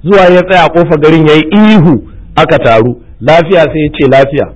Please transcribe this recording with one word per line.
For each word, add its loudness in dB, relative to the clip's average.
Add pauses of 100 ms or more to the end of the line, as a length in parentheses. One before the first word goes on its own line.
zuwa 2
ya 2
tsaya 0
a 0
ƙofar -2
garin 2
ya 2
yi 0 (300)
ihu, 0 (300)
aka -2
taru. 0 (240)
"Lafiya?" 0
Sai -4
ya -4
ce, -4
"Lafiya." 0